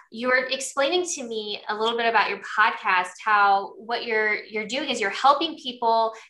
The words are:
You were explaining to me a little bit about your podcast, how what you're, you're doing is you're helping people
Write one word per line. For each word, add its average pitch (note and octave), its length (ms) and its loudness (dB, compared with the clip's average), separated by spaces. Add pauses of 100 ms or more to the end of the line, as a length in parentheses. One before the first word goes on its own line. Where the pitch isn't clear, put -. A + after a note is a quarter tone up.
(120)
You A#3 160 -4
were B3+ 220 2
explaining C#4+ 540 -2 (100)
to C#4 80 -10
me G#3+ 460 -8
a G#3 80 -4
little A3+ 200 0
bit A#3 100 0
about A3+ 240 4
your G3+ 100 -6
podcast, G#3 680 0 (140)
how G3+ 520 4
what A#3 280 -6
you're, G#3+ 400 0
you're G#3+ 220 -8
doing C#4 240 -4
is A#3+ 100 -2
you're G3 100 0
helping D4+ 460 2
people A3+ 580 0 (160)